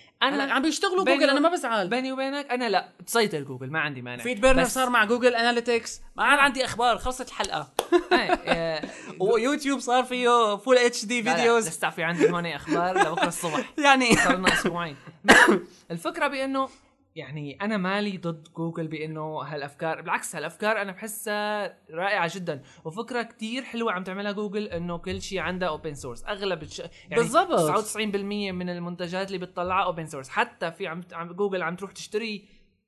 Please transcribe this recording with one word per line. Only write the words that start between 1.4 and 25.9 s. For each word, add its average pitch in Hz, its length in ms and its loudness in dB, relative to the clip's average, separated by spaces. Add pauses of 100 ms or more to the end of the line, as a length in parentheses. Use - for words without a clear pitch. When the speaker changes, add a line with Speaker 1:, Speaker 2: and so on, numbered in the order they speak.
Speaker 1:
و-، - 20 4
Speaker 2:
ما 320 60 4
بزعل. 233 400 0
Speaker 1:
بيني 254 240 -2
وبينك، 269 380 -6
أنا 247 180 -2
لا، 190 200 0 (180)
تسيطر 208 360 0
جوجل، 131 280 -10
ما 160 100 -2
عندي 143 220 -4
مانع. 123 200 -10
Speaker 2:
فيد 240 180 -4
بيرنر 254 220 8
Speaker 1:
بس 240 120 0
Speaker 2:
صار 254 160 2
مع 233 140 4
جوجل 240 300 2
أناليتكس، 233 680 0 (160)
ما 202 80 0
عاد 269 140 6
Speaker 1:
آه. 277 40 6
Speaker 2:
عندي 262 220 4
أخبار، 233 340 2
خلصت - 300 -6
الحلقة. - 440 -6 (200)
Speaker 1:
<laughs> 349 200 4
إيه، 254 200 4
آه. 165 500 0 (220)
Speaker 2:
<laughs> - 160 -14
ويوتيوب 262 580 2
صار 247 260 2
فيه 240 520 4
فول 247 220 6
اتش 240 260 2
دي 233 180 0
Speaker 1:
لا، 226 80 2
لا، - 60 4
Speaker 2:
فيديوز. 233 320 4
Speaker 1:
لسه 160 220 -2
في 175 120 -6
عندي 170 280 4
هون 175 160 -2
أخبار 180 520 0
لبكرة 381 300 2
الصبح. 302 460 -4
Speaker 2:
<laughs> 294 100 0
يعني 262 320 8
Speaker 1:
صار - 200 4
لنا 185 160 2
أسبوعين. 170 440 -2 (520)
<coughs> - 420 -2
الفكرة 311 360 -4
بأنه 269 420 -2 (460)
يعني 147 480 -10
أنا 214 140 -2
مالي 196 420 -2
ضد 165 380 -8
جوجل 165 320 -4
بأنه 156 340 -8 (180)
هالأفكار، 147 640 -6
بالعكس 180 340 -6
هالأفكار 202 460 -2
أنا 196 100 -6
بحسها 208 840 -6 (140)
رائعة 175 440 0
جدا، 170 280 -6 (220)
وفكرة 226 380 -6
كتير 226 400 -8
حلوة 233 300 -4
عم 185 120 -4
تعملها 202 280 -6
جوجل 208 320 -6
إنه 170 340 -6
كل 185 240 -8
شيء 190 160 -6
عندها 175 380 -2
open 151 200 -10